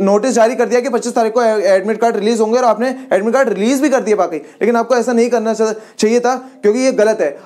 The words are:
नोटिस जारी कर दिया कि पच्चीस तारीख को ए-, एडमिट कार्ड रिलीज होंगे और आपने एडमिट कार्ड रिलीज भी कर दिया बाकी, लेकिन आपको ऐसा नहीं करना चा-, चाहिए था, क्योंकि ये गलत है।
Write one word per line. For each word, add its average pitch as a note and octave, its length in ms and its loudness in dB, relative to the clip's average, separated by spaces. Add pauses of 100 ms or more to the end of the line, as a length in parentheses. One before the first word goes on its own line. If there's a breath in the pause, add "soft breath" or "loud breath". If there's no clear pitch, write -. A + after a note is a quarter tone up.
नोटिस G#3 320 2
जारी A3+ 220 2
कर A3+ 140 -2
दिया B3 120 0
कि B3 80 -4
पच्चीस A#3 260 -4
तारीख A3+ 180 0
को A#3+ 100 0
ए-, A3 220 0
एडमिट G3 360 0
कार्ड A#3 160 0
रिलीज G#3+ 240 0
होंगे A3+ 180 0
और B3+ 60 0
आपने A3+ 240 0 (240 loud breath)
एडमिट G#3+ 220 0
कार्ड C4 140 2
रिलीज A3+ 340 0
भी D4 80 2
कर B3+ 100 2
दिया G#3 160 0
बाकी, E3+ 200 -2
लेकिन G#3+ 400 -2
आपको A#3 200 0
ऐसा A#3 160 0
नहीं A#3 180 2
करना A3+ 240 0
चा-, A3 200 -2 (240 loud breath)
चाहिए A3+ 220 2
था, A#3+ 140 0 (280 loud breath)
क्योंकि G#3+ 160 2
ये C4 140 2
गलत G#3+ 280 2
है। D3 260 -2